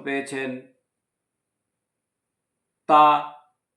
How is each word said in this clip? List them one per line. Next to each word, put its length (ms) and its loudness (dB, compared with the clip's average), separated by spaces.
পেয়েছেন, 460 -8
তা 140 6